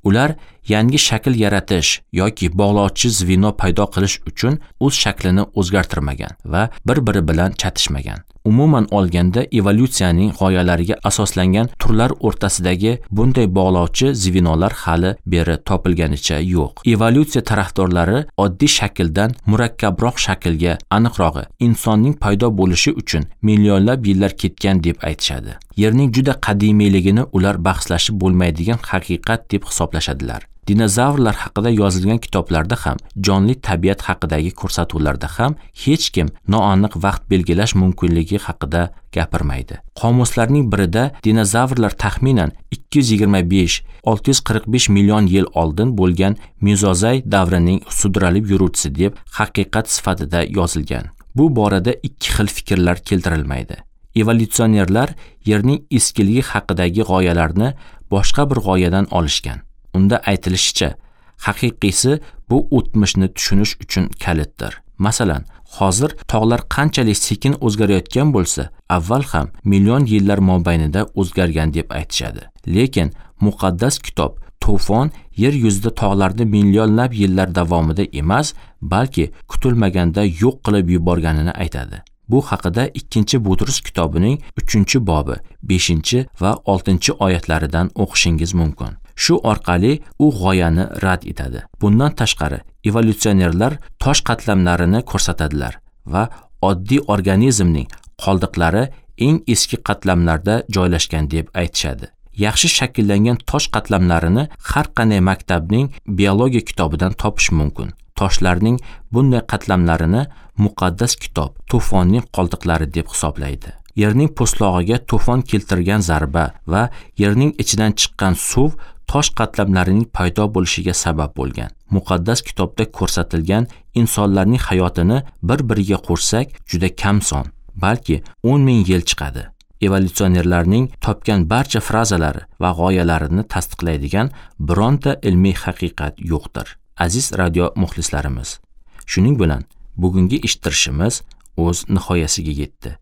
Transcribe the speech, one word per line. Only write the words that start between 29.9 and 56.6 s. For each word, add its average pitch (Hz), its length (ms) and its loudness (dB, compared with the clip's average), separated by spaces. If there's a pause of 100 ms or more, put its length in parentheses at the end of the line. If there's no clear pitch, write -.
Dinozavrlar 113 680 2
haqida - 340 -4
yozilgan 101 480 2
kitoblarda 90 580 -2
ham - 220 -4 (160)
jonli 98 420 2
tabiat 92 460 -2
haqidagi 80 500 -4
ko'rsatuvlarda 78 760 -4
ham 131 260 -2 (200)
hech - 380 0
kim 80 160 -2 (200)
noaniq 101 520 2
vaqt 98 300 -2
belgilash 92 460 0
mumkinligi 90 600 0
haqida 80 440 -4 (300)
gapirmaydi. 73 680 -4 (160)
Qomuslarning 123 720 2
birida 101 380 0 (160)
dinozavrlar 110 720 2
taxminan 107 560 0 (140)
ikki - 340 -2
yuz 120 120 2
yigirma 101 380 4
besh, 92 280 2 (220)
olti 113 340 0
yuz - 100 0
qirq 110 240 -2
besh 120 220 0
million 101 380 4
yil 92 240 2
oldin 85 460 0
bo'lgan 95 380 2 (200)
Mezozoy 101 680 2
davrining 92 640 2
sudralib 98 600 0
yuruvchisi 90 460 0
deb 92 180 0 (180)
haqiqat - 560 -2
sifatida 85 560 -2
yozilgan. 80 600 -4 (240)
Bu 143 260 2
borada 101 380 2
ikki - 360 -8
xil 104 180 0
fikrlar 90 500 0
keltirilmaydi. 78 800 -4 (360)
Evolyutsionerlar 110 960 2 (360)
Yerning 107 420 2
eskiligi 113 540 2
haqidagi 92 680 -2